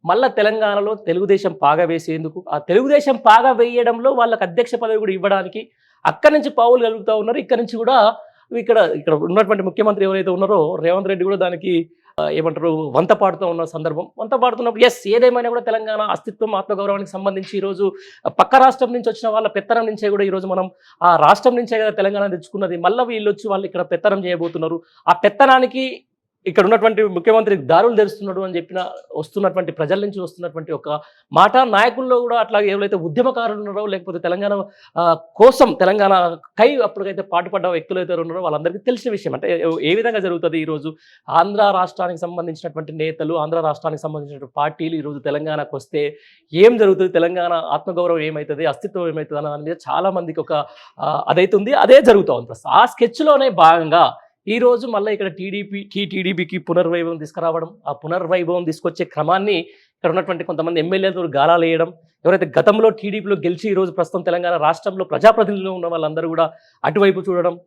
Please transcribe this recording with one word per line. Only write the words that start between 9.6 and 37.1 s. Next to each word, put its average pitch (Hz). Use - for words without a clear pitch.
ముఖ్యమంత్రి 202
ఎవరైతే 190
ఉన్నారో 196
రేవంత్ 185
రెడ్డి 185
కూడా 196
దానికి, 175
ఆ, 151
ఏమంటారు, 160
వంత 175
పాడుతూ 190
ఉన్న 165
సందర్భం. 156
వంత 220
పాడుతున్నప్పుడు 233
ఎస్, -
ఏదేమైనా 247
కూడా 240
తెలంగాణ 220
అస్తిత్వం, 214
ఆత్మగౌరవానికి 196
సంబంధించి 190
ఈరోజు 196
పక్క -
రాష్ట్రం 254
నుంచి 233
వచ్చిన 226
వాళ్ళ 220
పెత్తనం 226
నుంచే 214
కూడా 202
ఈరోజు 190
మనం 185
ఆ 180
రాష్ట్రం 240
నుంచే 226
కదా 214
తెలంగాణ 202
తెచ్చుకున్నది, 175
మళ్ళీ 196
వీళ్ళు 214
వచ్చి 208
వాళ్ళు 196
ఇక్కడ 175
పెత్తనం 196
చేయబోతున్నారు. 165
ఆ 175
పెత్తనానికి 262
ఇక్కడ 185
ఉన్నటువంటి 220
ముఖ్యమంత్రి 214
దారులు 208
తెరుస్తున్నాడు 196
అని 180
చెప్పిన 175
వస్తున్నటువంటి 170
ప్రజల 160
నుంచి 202
వస్తున్నటువంటి 160
ఒక 151
మాట, 208
నాయకుల్లో 247
కూడా 233
అట్లాగే 208
ఎవరైతే 202
ఉద్యమకారులు 226
ఉన్నారో 202
లేకపోతే 175
తెలంగాణ, 196
ఆ, 170
కోసం, 254
తెలంగాణ 196
కై 233
అప్పటికైతే 196